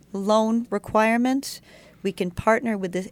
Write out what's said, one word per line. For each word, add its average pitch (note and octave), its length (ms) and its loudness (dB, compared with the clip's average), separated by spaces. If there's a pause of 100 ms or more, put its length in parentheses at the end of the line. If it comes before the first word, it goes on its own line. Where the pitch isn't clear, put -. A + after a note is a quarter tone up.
(120)
loan A3 580 0
requirements, A#3 920 0 (440)
we G3 80 -2
can F3+ 180 -4
partner A3 480 0
with F#3 140 -6
the F#3 200 -6